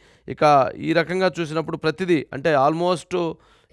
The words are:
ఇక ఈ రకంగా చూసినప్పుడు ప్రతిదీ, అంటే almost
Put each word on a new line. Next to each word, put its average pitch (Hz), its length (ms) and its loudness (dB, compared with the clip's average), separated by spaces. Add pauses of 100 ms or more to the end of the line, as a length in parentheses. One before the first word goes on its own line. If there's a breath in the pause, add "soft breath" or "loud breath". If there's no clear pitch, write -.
(300 soft breath)
ఇక 143 480 4
ఈ 151 160 -4
రకంగా 175 460 0
చూసినప్పుడు 160 380 -6
ప్రతిదీ, 160 560 -2
అంటే 139 220 0
almost 165 800 0 (400 soft breath)